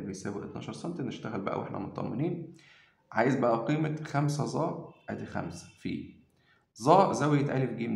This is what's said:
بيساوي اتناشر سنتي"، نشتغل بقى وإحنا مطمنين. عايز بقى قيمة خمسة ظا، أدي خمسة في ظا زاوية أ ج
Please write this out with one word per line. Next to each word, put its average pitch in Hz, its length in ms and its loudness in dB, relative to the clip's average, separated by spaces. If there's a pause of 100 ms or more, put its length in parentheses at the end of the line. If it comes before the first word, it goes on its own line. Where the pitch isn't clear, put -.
بيساوي 101 400 -6
اتناشر - 280 -8
سنتي"، 170 300 -6
نشتغل 107 380 -6
بقى - 180 -2
وإحنا - 200 -6
مطمنين. - 760 -4 (560)
عايز 120 240 4
بقى 113 300 2
قيمة 151 380 2
خمسة 143 420 0
ظا، 165 480 -4 (160)
أدي 107 160 -6
خمسة 90 420 -8 (120)
في - 140 -4 (920)
ظا 175 300 8
زاوية 139 420 4
أ 131 100 2
ج 113 160 -4 (140)